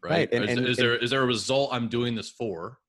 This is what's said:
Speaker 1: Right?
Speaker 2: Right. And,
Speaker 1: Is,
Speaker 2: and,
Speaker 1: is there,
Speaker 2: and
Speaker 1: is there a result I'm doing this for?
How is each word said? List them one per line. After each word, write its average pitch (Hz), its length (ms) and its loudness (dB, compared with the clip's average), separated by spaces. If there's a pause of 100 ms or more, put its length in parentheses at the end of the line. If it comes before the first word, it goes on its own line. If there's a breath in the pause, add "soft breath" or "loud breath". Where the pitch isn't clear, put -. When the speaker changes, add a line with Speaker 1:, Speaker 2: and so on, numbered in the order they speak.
Speaker 1:
Right? - 80 -6
Speaker 2:
Right. 156 220 2
And, 120 120 2
Speaker 1:
Is, 110 60 0
Speaker 2:
and, 123 160 0
Speaker 1:
is 123 120 2
there, 120 160 4
Speaker 2:
and 117 80 -2
Speaker 1:
is 120 80 0
there 135 120 2
a 127 40 2
result 131 460 0
I'm 120 160 -4
doing 120 260 0
this 107 160 -8
for? 104 480 -8 (100)